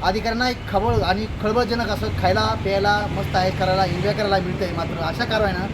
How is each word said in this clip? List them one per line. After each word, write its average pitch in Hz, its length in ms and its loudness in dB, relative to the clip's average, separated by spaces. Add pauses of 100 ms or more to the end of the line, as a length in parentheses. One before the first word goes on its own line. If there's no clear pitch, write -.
अधिकाऱ्यांना 226 460 0
एक 240 80 -4 (120)
खबळ 202 320 2
आणि 190 240 0 (160)
खळबळजनक 226 480 0
असं 214 180 -2 (140)
खायला, 190 200 4
प्यायला, 208 680 2
मस्त 196 260 -2
आहे 190 160 2
करायला, 185 340 2
एन्जॉय 185 280 0
करायला 202 240 2
मिळतंय. 180 340 -2
मात्र 165 260 -4
अशा 165 280 -2
कारवायांना 202 480 0